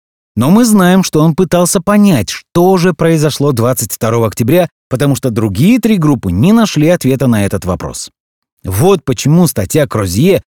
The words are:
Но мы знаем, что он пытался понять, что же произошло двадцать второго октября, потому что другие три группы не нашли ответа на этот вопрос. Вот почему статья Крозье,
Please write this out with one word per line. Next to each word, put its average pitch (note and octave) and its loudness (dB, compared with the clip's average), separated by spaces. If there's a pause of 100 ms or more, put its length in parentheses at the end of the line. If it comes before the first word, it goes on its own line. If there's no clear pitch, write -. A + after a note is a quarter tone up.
(360)
Но B2 0
мы A3+ 4
знаем, F#3+ 2
что - 0
он D#3+ 2
пытался F3+ 0
понять, G3+ 0
что F3+ 0
же F3+ 0
произошло D3+ 0
двадцать A#2 -2
второго A2+ -2
октября, C#3 0 (220)
потому C#3 -2
что - -4
другие A2+ 0
три G#3+ 0
группы C#3+ 0
не B2 2
нашли G3 2
ответа C3+ 0
на A2 0
этот F#2+ -4
вопрос. E2 -8 (560)
Вот D3 0
почему D#3 2
статья B2+ -2
Крозье, G#2+ 0 (100)